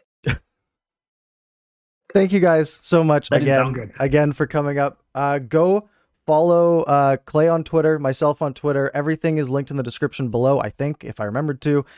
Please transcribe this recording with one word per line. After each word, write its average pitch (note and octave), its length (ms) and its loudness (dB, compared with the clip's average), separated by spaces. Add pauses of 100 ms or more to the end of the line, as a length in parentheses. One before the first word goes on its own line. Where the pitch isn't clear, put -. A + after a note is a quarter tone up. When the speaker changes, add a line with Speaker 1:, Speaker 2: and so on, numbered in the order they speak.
(260)
Speaker 1:
<laughs> C#3+ 80 -2 (1800)
Thank G3 200 2
you G3+ 60 4
guys E3 420 2
so E3 220 2
much D3+ 260 0
Speaker 2:
That C#3 100 2
didn't C#3 100 0
Speaker 1:
again, C3+ 100 4
Speaker 2:
sound C3 160 -2
good. A2+ 240 -12
Speaker 1:
again D3 340 2
for D3+ 140 -4
coming C#3+ 320 -4
up. C#3+ 240 -4 (100)
Uh, C#3 260 -2
go F3 480 0 (380)
follow, E3+ 560 4
uh, C#3 440 2
Clay D#3 220 2
on E3 160 0
Twitter, D#3 360 0
myself C#3+ 420 -2
on C#3+ 120 -4
Twitter. C#3 400 -2
Everything D#3 440 -2
is C#3+ 120 -4
linked C3+ 200 -4
in C#3 80 -8
the C3+ 60 -4
description B2+ 460 -6
below, B2 300 0
I G#2+ 120 -6
think, C#3+ 320 -6
if - 160 -12
I G#2+ 60 -6
remembered C3+ 360 -4
to. C#3+ 240 0 (120)